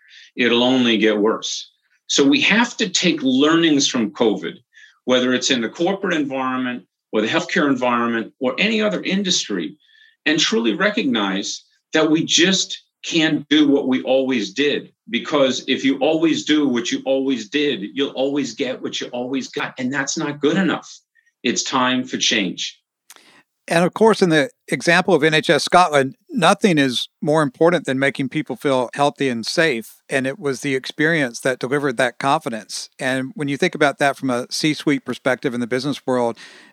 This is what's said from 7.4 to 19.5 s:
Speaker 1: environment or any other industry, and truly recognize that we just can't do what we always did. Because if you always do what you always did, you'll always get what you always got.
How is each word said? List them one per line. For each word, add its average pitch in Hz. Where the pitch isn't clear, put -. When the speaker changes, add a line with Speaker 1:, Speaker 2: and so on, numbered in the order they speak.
Speaker 1:
environment 120
or 127
any 214
other 196
industry, 185
and 160
truly 226
recognize 120
that 156
we 160
just 180
can't 156
do 147
what 135
we 127
always 127
did. 127
Because 131
if 131
you 131
always 160
do 147
what 120
you 135
always 135
did, 143
you'll 139
always 135
get 123
what 127
you 120
always 123
got. 131